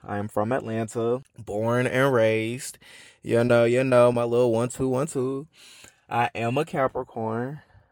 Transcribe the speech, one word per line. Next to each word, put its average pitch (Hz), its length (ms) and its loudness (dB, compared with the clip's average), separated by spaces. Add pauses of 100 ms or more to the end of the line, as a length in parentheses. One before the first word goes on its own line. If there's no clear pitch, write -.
I'm 104 220 -6
from 110 240 -2
Atlanta, 117 720 -4 (140)
born 117 520 -2
and 135 240 2
raised. 110 640 0 (420)
You 117 220 2
know, 120 220 4
you 120 180 2
know, 123 300 6
my 120 100 0
little 120 300 2
one, 120 160 0
two, 131 200 -4
one, 131 200 -2
two. 135 400 -6 (600)
I 120 280 -2
am 117 200 -4
a 156 80 -2
Capricorn. 127 960 -6 (320)